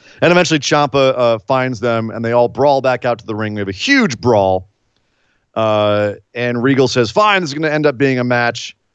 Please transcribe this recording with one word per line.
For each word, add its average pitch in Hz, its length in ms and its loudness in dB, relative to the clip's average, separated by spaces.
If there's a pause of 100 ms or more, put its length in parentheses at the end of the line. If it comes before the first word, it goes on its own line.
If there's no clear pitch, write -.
(220)
And 160 100 4
eventually 175 280 2
Ciampa, 139 580 2
uh, 117 220 2
finds 127 420 -2
them, 113 280 -2
and 110 140 -8
they 117 80 -2
all 120 160 2
brawl 135 320 0
back 127 240 -2
out 120 160 -2
to 95 60 -20
the 107 100 -8
ring. 107 200 -6
We 104 40 -6
have 101 80 -4
a 98 60 -6
huge 214 480 -2
brawl. 95 480 2 (840)
Uh, 104 600 0 (200)
and 120 300 -4
Regal 131 240 2
says, 120 240 0
"Fine, 208 300 2
this 160 80 -4
is 135 40 -10
gonna 156 160 -4
end 151 160 0
up 135 120 2
being 131 220 0
a 123 40 -2
match. 120 500 -2 (220)